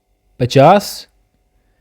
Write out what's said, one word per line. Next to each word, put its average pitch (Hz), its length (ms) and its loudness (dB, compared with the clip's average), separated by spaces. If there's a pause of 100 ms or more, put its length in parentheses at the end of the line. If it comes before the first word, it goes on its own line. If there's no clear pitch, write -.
(400)
पचास। 143 680 0 (720)